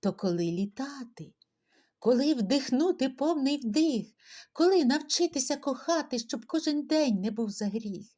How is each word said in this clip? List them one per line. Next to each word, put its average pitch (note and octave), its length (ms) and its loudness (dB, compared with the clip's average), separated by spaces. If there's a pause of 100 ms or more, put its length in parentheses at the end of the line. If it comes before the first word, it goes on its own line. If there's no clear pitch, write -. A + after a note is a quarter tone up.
то F#3+ 120 -2
коли E3+ 320 -2
літати? G3+ 880 -6 (640)
Коли C4 360 4
вдихнути C4+ 720 2
повний C#4+ 480 0
вдих? B3+ 500 0 (460)
Коли F4 320 4
навчитися D4 720 0
кохати, C#4+ 640 -2
щоб - 280 -8
кожен D4 400 -2
день C#4+ 340 2
не G#3+ 100 -2
був G#3+ 200 -4
за G#3 160 -6
гріх? G3+ 400 -6 (120)